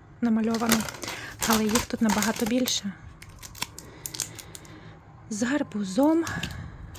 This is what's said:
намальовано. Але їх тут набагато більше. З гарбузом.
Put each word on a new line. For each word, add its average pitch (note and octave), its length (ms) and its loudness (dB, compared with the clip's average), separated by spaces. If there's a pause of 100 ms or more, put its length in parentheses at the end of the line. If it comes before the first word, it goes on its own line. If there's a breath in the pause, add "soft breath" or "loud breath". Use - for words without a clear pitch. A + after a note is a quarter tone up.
(200)
намальовано. A3+ 540 4 (760 loud breath)
Але A3 160 6
їх G#3+ 220 4
тут - 160 -2
набагато G#3+ 440 4
більше. A#3+ 460 2 (2500 loud breath)
З G#3+ 120 -4
гарбузом. C4+ 840 2 (760 loud breath)